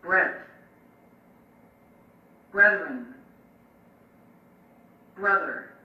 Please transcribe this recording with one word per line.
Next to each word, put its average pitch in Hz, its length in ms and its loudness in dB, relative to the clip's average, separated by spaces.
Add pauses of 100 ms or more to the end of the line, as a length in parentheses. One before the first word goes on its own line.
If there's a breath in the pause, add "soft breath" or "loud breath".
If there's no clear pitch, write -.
Breadth. - 400 0 (2000)
Brethren. 208 640 2 (2000)
Brother. 190 560 -2 (140)